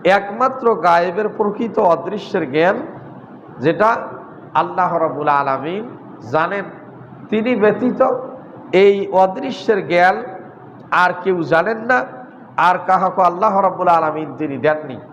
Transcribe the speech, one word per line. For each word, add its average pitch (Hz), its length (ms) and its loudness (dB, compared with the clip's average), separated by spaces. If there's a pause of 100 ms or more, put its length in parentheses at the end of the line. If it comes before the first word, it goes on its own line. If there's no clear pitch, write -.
একমাত্র 226 680 2
গায়েবের 175 540 2
প্রকৃত 208 500 -2
অদৃশ্যের 170 720 0
জ্ঞান 180 300 2 (760)
যেটা 165 380 2 (580)
আল্লাহ 175 420 0
রাব্বুল 147 320 -2
আলামিন 143 680 -2 (340)
জানেন, 175 340 -2 (640)
তিনি 226 260 0
ব্যতীত 214 460 0 (680)
এই 196 400 4
অদৃশ্যের 190 760 0
জ্ঞান 185 340 4 (680)
আর 175 200 4 (140)
কেউ 185 180 0
জানেন 170 360 0
না, 247 260 0 (520)
আর 180 300 4
কাহাকে 185 360 2
আল্লাহ 190 360 2
রাব্বুল 185 300 2
আলামিন 156 480 0
তিনি 139 200 -6
দেননি। 143 440 -2 (120)